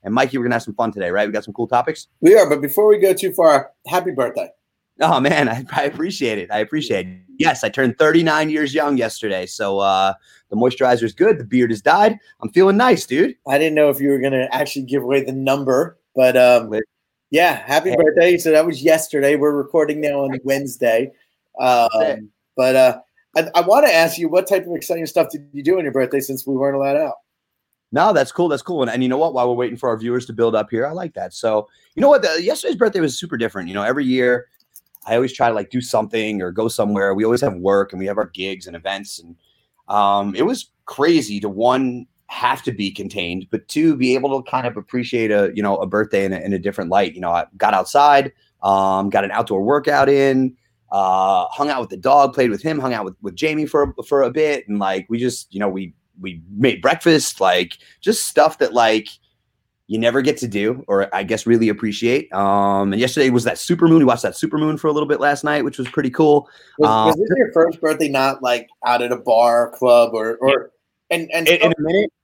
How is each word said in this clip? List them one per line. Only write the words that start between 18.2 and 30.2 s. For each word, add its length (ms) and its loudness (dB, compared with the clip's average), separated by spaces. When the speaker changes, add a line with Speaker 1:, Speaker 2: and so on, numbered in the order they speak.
Speaker 2:
So 140 -2
that 140 6
was 180 -4
yesterday. 540 2
We're 180 0
recording 460 -2
now 240 -2
on 180 -6
Wednesday. 680 -2
Speaker 1:
That's 380 2
it. 220 0
Speaker 2:
Um, 120 -20
but, 180 2
uh, 240 4
I, 180 0
I 60 6
wanna 260 4
ask 300 2
you, 100 -4
what 220 0
type 180 0
of 80 -8
exciting 300 -6
stuff 240 0
did 240 -14
you 100 -12
do 140 2
on 60 -2
your 100 -6
birthday 260 0
since 260 -8
we 120 -4
weren't 180 -2
allowed 220 -2
out? 180 -2
Speaker 1:
No, 180 4
that's 220 0
cool. 160 0
That's 120 -2
cool. 200 -6
And, 100 -2
and 100 -2
you 60 0
know 100 -2
what? 160 0
While 140 0
we're 80 0
waiting 220 -4
for 100 -4
our 100 -2
viewers 280 -6